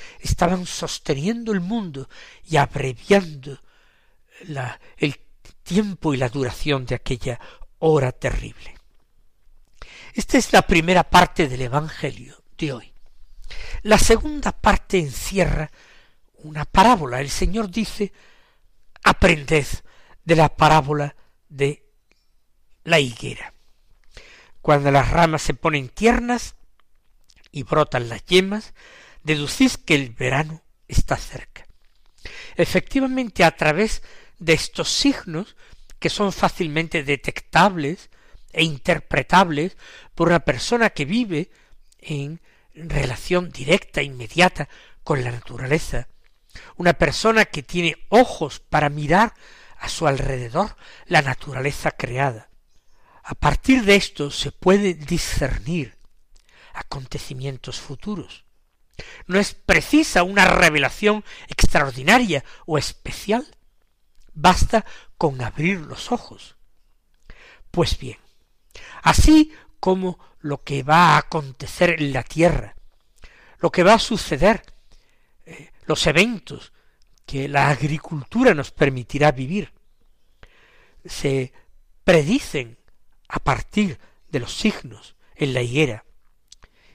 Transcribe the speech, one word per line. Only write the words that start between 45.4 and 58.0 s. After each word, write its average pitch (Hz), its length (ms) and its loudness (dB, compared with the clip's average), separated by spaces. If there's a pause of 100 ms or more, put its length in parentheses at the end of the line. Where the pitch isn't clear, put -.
una 175 180 2
persona 214 500 2
que - 180 -6
tiene 170 340 -4 (120)
ojos 220 520 2
para 147 280 0
mirar 151 460 2 (440)
a - 100 -8
su - 180 -4
alrededor 135 680 -2 (300)
la 160 160 4
naturaleza 135 680 -4
creada. 123 580 -4 (720)
A - 120 -12
partir 254 500 2
de 202 120 6
esto 143 340 -4
se - 220 -8
puede 190 420 2
discernir 147 1040 -4 (760)
acontecimientos 131 1080 -12
futuros. - 640 -12 (800)